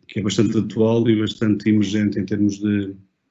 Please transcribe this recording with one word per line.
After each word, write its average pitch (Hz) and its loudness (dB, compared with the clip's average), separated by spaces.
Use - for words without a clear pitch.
que - -6
é - -4
bastante 104 0
atual 113 0
e 110 4
bastante 107 0
emergente 104 2
em 95 -4
termos 101 -2
de 101 -2